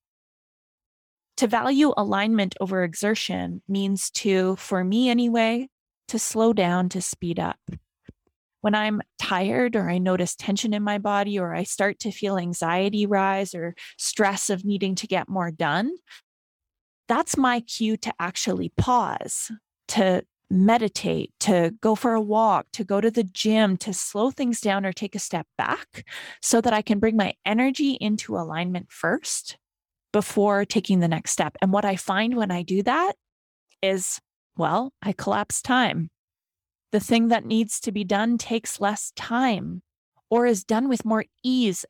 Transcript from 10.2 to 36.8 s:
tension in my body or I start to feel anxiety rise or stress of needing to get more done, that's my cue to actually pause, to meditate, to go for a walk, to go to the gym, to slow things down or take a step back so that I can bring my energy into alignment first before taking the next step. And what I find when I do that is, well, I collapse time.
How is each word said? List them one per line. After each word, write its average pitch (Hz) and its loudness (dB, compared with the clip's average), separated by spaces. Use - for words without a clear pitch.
tension 208 -2
in 208 -2
my 208 -2
body 202 -2
or 170 -2
I 170 -2
start - -2
to 208 -6
feel 196 -2
anxiety 180 0
rise 196 0
or 170 -8
stress 196 0
of 190 -2
needing 196 0
to 214 -6
get 185 -2
more 175 -2
done, 170 0
that's 285 -2
my 247 2
cue 220 -2
to - -8
actually 180 -4
pause, - 0
to 190 2
meditate, 196 2
to 175 4
go 220 4
for 226 0
a 220 2
walk, 208 2
to 214 -6
go 196 0
to 226 2
the 226 2
gym, 214 2
to 202 -6
slow 226 -2
things 240 -2
down 196 0
or 185 -4
take 202 -8
a 202 -6
step - -6
back - -4
so 233 2
that 226 2
I 214 2
can 208 2
bring 220 2
my 202 2
energy 262 2
into 214 -2
alignment 175 -4
first - -4
before 202 2
taking 190 2
the 170 4
next 165 -2
step. 156 -2
And 190 4
what 208 2
I 196 0
find 214 0
when 214 0
I 175 -2
do 185 0
that 320 2
is, 190 0
well, 175 0
I 208 -2
collapse - -2
time. 220 0